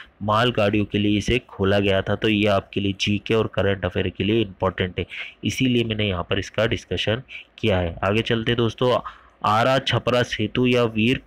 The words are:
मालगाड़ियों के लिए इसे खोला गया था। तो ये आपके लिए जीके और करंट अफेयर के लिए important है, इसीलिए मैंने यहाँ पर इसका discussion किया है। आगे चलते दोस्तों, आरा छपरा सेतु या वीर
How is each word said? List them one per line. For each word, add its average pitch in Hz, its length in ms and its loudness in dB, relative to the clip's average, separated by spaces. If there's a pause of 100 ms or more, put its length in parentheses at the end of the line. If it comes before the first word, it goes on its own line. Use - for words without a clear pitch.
(240)
मालगाड़ियों 107 640 2
के 104 120 -2
लिए 104 200 2
इसे 117 200 0 (120)
खोला 98 300 2
गया 98 220 2
था। 104 140 -2
तो 110 140 0
ये 104 200 4
आपके 98 320 0
लिए 98 180 0
जीके 104 340 -2
और 107 200 2
करंट 95 320 0
अफेयर 95 240 -2
के 95 140 -4
लिए 113 180 2
important 92 580 -4
है, 90 60 -4 (380)
इसीलिए 120 400 0
मैंने 107 240 -2
यहाँ 87 160 -2
पर 98 160 -4
इसका 107 280 -2
discussion 113 540 -4 (380)
किया 104 180 2
है। 87 260 -2
आगे 104 180 2
चलते 117 340 0
दोस्तों, 117 420 2 (500)
आरा 120 320 4
छपरा 120 440 0
सेतु 113 420 -2
या 123 200 4
वीर 110 420 0